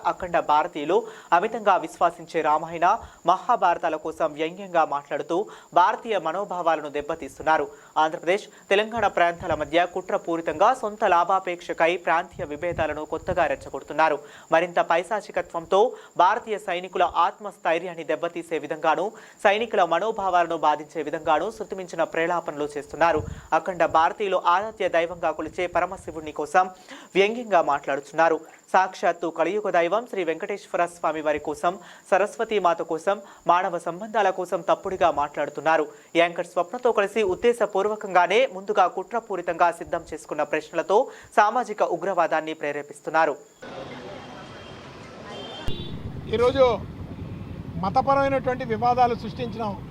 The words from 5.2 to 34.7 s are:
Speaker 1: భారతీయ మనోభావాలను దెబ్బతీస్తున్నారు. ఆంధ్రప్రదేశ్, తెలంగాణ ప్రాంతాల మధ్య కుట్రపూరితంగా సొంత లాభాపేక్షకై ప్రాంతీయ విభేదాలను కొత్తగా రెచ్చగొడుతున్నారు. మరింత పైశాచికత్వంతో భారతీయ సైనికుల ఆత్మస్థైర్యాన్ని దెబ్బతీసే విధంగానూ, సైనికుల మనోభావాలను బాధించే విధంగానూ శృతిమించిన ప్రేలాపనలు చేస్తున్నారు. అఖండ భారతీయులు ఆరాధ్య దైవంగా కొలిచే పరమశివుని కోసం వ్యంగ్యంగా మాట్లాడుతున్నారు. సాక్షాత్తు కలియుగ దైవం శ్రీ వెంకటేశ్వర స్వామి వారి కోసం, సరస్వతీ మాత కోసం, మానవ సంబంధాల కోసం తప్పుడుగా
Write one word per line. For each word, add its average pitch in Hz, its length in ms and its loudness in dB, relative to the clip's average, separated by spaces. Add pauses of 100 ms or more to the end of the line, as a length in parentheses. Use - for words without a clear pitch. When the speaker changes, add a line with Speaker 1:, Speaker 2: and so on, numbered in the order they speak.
Speaker 1:
భారతీయ 214 440 2
మనోభావాలను 165 720 -2
దెబ్బతీస్తున్నారు. 147 760 -2 (320)
ఆంధ్రప్రదేశ్, 160 460 0 (260)
తెలంగాణ 220 360 2
ప్రాంతాల 170 480 0
మధ్య 151 400 2
కుట్రపూరితంగా 175 800 0
సొంత 214 300 -4
లాభాపేక్షకై 175 920 2
ప్రాంతీయ 180 480 -2
విభేదాలను 156 600 -4
కొత్తగా 165 420 -2
రెచ్చగొడుతున్నారు. 147 720 0 (340)
మరింత 175 280 2
పైశాచికత్వంతో 180 1120 0 (240)
భారతీయ 208 420 2
సైనికుల 180 520 -2 (160)
ఆత్మస్థైర్యాన్ని 175 760 -4
దెబ్బతీసే 165 540 -4
విధంగానూ, 156 480 0 (380)
సైనికుల 208 400 2
మనోభావాలను 175 840 0
బాధించే 151 360 -2
విధంగానూ 156 480 0
శృతిమించిన 185 540 -6
ప్రేలాపనలు 165 720 -2
చేస్తున్నారు. 151 460 0 (300)
అఖండ 170 340 0
భారతీయులు 175 600 2
ఆరాధ్య 190 420 2
దైవంగా 170 420 0
కొలిచే 160 360 -4
పరమశివుని 170 680 -4
కోసం 185 380 2 (440)
వ్యంగ్యంగా 202 480 4
మాట్లాడుతున్నారు. 147 760 0 (320)
సాక్షాత్తు 190 540 0
కలియుగ 175 440 -2
దైవం 175 400 2
శ్రీ 190 140 -4
వెంకటేశ్వర 175 600 -4
స్వామి 160 340 -4
వారి 151 180 0
కోసం, 160 400 -4 (320)
సరస్వతీ 208 480 0
మాత 175 240 2
కోసం, 170 380 -2 (260)
మానవ 175 320 2
సంబంధాల 190 520 -2
కోసం 185 380 -4
తప్పుడుగా 180 420 2